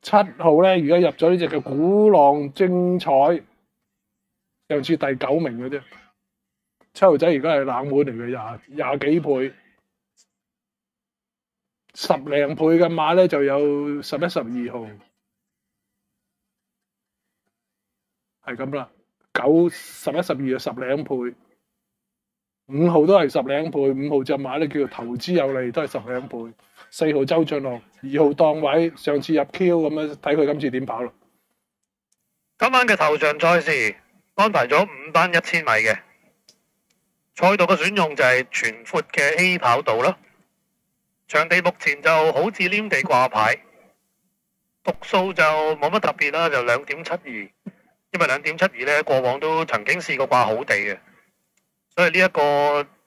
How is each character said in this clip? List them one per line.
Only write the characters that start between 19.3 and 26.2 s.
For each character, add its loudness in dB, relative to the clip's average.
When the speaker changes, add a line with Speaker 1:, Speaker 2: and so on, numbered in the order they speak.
Speaker 1:
九、 4
十 -10
一、 -4
十 -6
二 -4
啊， -8
十 -8
零 -6
倍， -8
五 0
號 4
都 6
係 2
十 0
零 -4
倍， -4
五 -2
號 0
隻 -2
馬 -6
呢， 0
叫 -4
做 0
投 -12
資 -6
有 0
利， -6
都 -4
係 -8
十 -8
零 -8